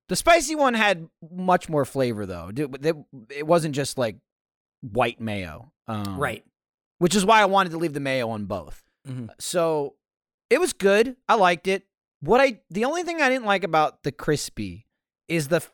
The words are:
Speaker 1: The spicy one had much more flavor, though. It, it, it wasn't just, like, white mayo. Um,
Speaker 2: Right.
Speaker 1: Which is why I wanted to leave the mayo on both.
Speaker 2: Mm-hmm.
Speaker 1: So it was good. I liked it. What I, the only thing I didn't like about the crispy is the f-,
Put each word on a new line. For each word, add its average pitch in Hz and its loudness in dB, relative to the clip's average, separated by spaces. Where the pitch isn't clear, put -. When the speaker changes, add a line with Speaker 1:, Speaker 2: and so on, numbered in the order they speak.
Speaker 1:
The 175 -2
spicy 320 4
one 277 2
had 202 0
much 180 0
more 147 0
flavor, 120 -2
though. 87 -10
It, 139 -8
it, 165 0
it 143 -8
wasn't 160 2
just, 131 -4
like, 113 -2
white 120 -2
mayo. 98 -8
Um, 101 -6
Speaker 2:
Right. 123 -6
Speaker 1:
Which 170 2
is 196 2
why 220 6
I 208 6
wanted 190 2
to 165 -8
leave 160 -4
the 147 -6
mayo 131 -2
on 107 -6
both. 92 -10
Speaker 2:
Mm-hmm. 127 -10
Speaker 1:
So 156 -2
it 254 4
was 359 0
good. 214 2
I 208 6
liked 180 4
it. 190 0
What 214 4
I, 269 2
the 196 -2
only 330 -2
thing 330 -4
I 269 4
didn't 254 0
like 196 2
about 160 0
the 143 -2
crispy 110 -4
is 160 0
the 170 2
f-, - -6